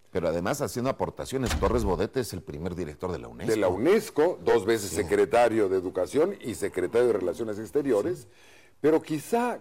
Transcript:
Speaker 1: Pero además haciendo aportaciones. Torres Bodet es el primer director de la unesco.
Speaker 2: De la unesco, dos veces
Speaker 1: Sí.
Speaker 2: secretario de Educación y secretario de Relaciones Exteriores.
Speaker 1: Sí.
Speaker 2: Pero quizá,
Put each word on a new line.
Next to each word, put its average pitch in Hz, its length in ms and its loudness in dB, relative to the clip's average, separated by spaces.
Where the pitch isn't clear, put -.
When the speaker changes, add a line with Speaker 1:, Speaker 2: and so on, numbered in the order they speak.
Speaker 1:
Pero 87 180 -2
además 92 340 -2
haciendo 123 300 -2
aportaciones. 98 680 -4
Torres 110 240 2
Bodet 95 340 0
es 123 160 -2
el 98 80 -8
primer 82 340 -8
director 85 360 -6
de 85 80 -4
la 58 80 -14
unesco. 60 240 -6
Speaker 2:
De 110 60 2
la 98 100 2
unesco, 151 760 2
dos 117 220 2
veces 104 260 0
Speaker 1:
Sí. - 60 -6
Speaker 2:
secretario 104 720 4
de 95 80 2
Educación 92 600 0
y 113 140 -8
secretario 95 540 0
de 113 60 4
Relaciones 98 440 -4
Exteriores. 135 640 0
Speaker 1:
Sí. - 80 -20
Speaker 2:
Pero 156 200 4
quizá, 226 600 -2